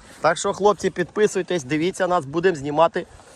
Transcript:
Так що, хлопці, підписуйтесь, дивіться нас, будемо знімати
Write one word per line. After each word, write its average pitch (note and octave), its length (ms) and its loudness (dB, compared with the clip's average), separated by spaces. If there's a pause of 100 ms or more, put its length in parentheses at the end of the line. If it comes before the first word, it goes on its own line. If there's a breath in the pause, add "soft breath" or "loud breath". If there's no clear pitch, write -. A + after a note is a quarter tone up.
(200)
Так E3 180 2
що, G3+ 140 -2
хлопці, F#3+ 380 2
підписуйтесь, F3+ 760 -2
дивіться D#3+ 420 -2
нас, F3 180 0
будемо E3+ 320 0
знімати C#3+ 500 0 (300)